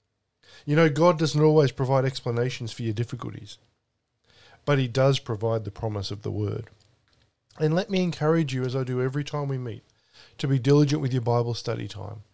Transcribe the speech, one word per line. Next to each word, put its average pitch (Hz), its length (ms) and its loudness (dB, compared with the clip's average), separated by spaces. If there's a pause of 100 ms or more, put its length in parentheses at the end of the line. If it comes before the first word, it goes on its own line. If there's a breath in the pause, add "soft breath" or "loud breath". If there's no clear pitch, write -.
(680 loud breath)
You 147 100 2
know, 160 140 6
God 156 280 4
doesn't 151 240 2
always 156 300 6
provide 131 320 0
explanations 123 680 -4
for - 100 -10
your 113 100 -2
difficulties, 110 640 -8 (1080 soft breath)
but 143 140 2
he 131 80 0
does 131 320 2
provide 113 460 -4
the 101 80 -10
promise 101 400 -6
of 101 100 -12
the 107 80 -6
word. 101 360 -4 (920)
And 156 160 2
let 202 160 -2
me 190 100 2
encourage 160 540 0
you, 127 80 -2
as 127 140 -4
I 131 80 -2
do 123 180 -2
every 135 220 -2
time 143 240 -6
we 135 100 -4
meet, 120 240 -10 (560 soft breath)
to - 80 -2
be 135 140 4
diligent 147 420 4
with 127 100 -2
your 127 100 0
Bible 120 320 0
study 113 340 -6
time, 104 340 -14 (120)